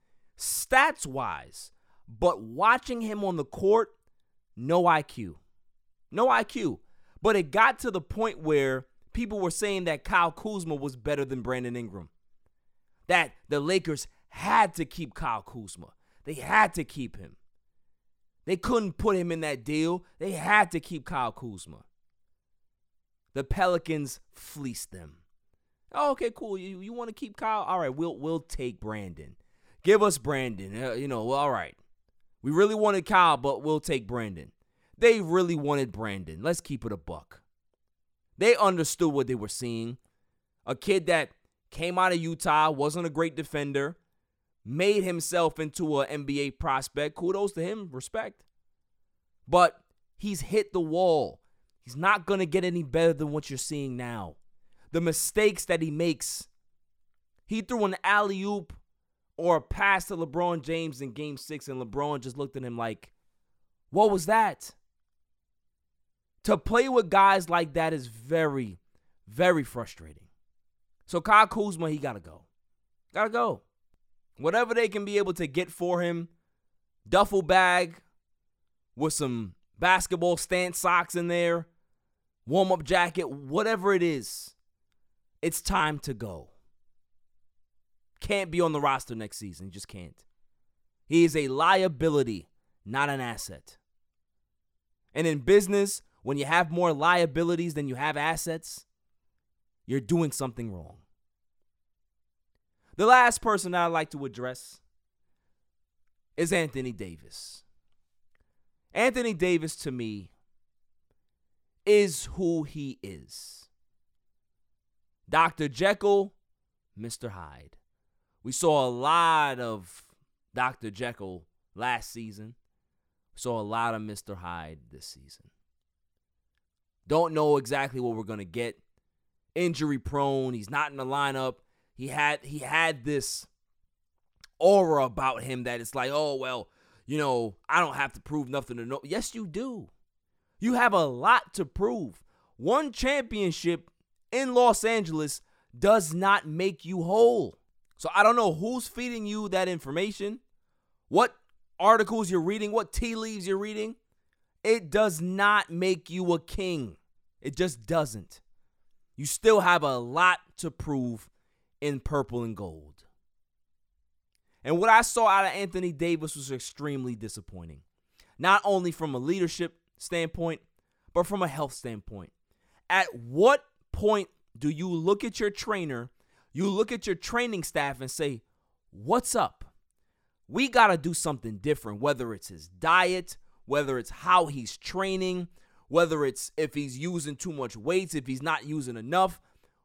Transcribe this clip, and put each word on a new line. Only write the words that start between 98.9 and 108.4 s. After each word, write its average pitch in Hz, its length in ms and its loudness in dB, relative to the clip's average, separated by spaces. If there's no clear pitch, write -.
you're 131 160 -4
doing 156 320 0
something 117 380 -6
wrong. 80 260 -16
The 196 80 4
last 247 360 8
person 196 300 0
that 175 140 2
I'd 170 80 0
like 160 180 -2
to 139 140 -8
address 127 560 -12
is 165 160 -2
Anthony 139 400 -2
Davis. - 720 -16